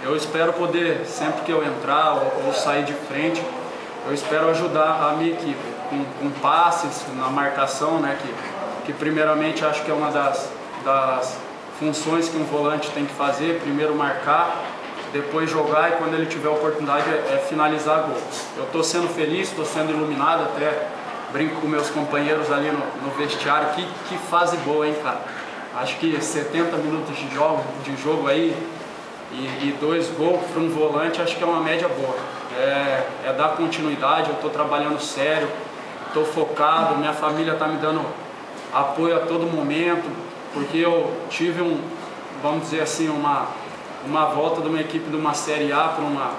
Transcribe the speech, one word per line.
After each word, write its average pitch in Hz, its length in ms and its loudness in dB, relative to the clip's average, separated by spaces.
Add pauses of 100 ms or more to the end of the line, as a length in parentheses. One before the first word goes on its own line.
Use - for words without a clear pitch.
eu 143 140 0
espero 165 340 2
poder, 165 540 0
sempre - 380 -4
que 170 80 -2
eu 156 120 4
entrar 147 520 2
ou, - 320 0
ou 175 60 2
sair 147 300 2
de 143 100 -2
frente, 160 480 0 (640)
eu 135 60 0
espero 156 380 2
ajudar 156 580 2
a 151 80 2
minha 165 140 2
equipe 143 260 -2 (320)
com, 139 160 -2 (140)
com 143 100 0 (100)
passes, 143 760 2
na 131 120 -2
marcação, 139 720 0
né? 143 240 0
Que, - 640 -6
que 147 80 -4
primeiramente 156 720 2
acho 151 160 2
que - 80 -4
é 151 60 2
uma 151 160 0
das, 139 360 0 (380)
das 135 500 2 (440)
funções 156 500 0
que 160 80 -2
um 156 60 0
volante 147 480 0
tem 143 120 -2
que 139 120 -4
fazer, 156 460 0
primeiro 147 340 2
marcar, 147 680 2 (500)
depois 147 380 0
jogar 156 400 4
e - 40 2
quando 160 200 0
ele 160 140 0
tiver 147 220 -2
a - 20 4
oportunidade 151 580 2
é, 139 240 2
é 139 160 2
finalizar 156 540 2
gol. 127 120 -2 (420)
Eu 131 140 -4
tô 165 120 2
sendo 170 240 2
feliz, 165 420 0
tô 156 160 -4
sendo 156 240 0
iluminado, 151 540 2
até 151 440 0 (460)
brinco 156 260 0
com 156 80 -2
meus 147 220 2
companheiros 147 600 0
ali 147 180 2
no, 143 160 -2 (160)
no 135 160 -4
vestiário, 147 520 2
que, 165 180 -2 (200)
que 180 100 -4 (120)
fase 175 280 4
boa, 151 280 2
hein, 151 160 2
cara? 127 200 -2 (560)
Acho 123 200 -4
que 160 240 2
setenta 156 560 0
minutos 151 400 -2
de 139 160 -6
jogo, 147 300 2 (200)
de 139 120 -6
jogo 147 320 0
aí 160 280 4 (760)
e, 123 40 -10 (280)
e 143 180 0
dois 160 280 2
gols 175 440 2
pra 160 80 0
um 165 80 2
volante, 156 500 2
acho 165 160 0
que 175 80 -2
é 170 40 2
uma 165 140 2
média 165 260 2
boa. 160 280 0 (420)
É, 135 460 2 (220)
é 131 80 0
dar 151 240 2
continuidade, 156 720 2
eu 147 80 0
tô 151 100 -2
trabalhando 147 540 0
sério, 147 480 0 (640)
tô 156 100 4
focado, 156 720 2
minha 151 160 0
família 156 440 0
tá 156 120 0
me 156 120 0
dando 156 220 0 (720)
apoio 160 440 2
a - 20 4
todo 165 260 0
momento, 160 640 0 (440)
porque 143 240 -2
eu 170 360 4 (160)
tive 165 320 0
um, 165 160 2 (640)
vamos 151 220 2
dizer 160 160 -2
assim, 156 300 0
uma, 143 380 2 (580)
uma 151 220 2
volta 160 340 2
de 151 80 0
uma 160 100 0
equipe 156 300 -2
de 151 80 -2
uma 156 160 2
Série 147 400 0
A 151 160 4
pra 156 160 -2
uma 139 340 -2